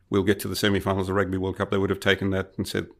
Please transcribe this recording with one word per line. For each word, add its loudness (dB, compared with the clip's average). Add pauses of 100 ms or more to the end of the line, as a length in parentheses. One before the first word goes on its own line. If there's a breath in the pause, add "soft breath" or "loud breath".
"We'll 4
get 2
to -6
the -6
semi-finals 0
of -8
the 0
Rugby 0
World -4
Cup," -4
they 2
would 2
have -2
taken 2
that -2
and -4
said, -4 (120)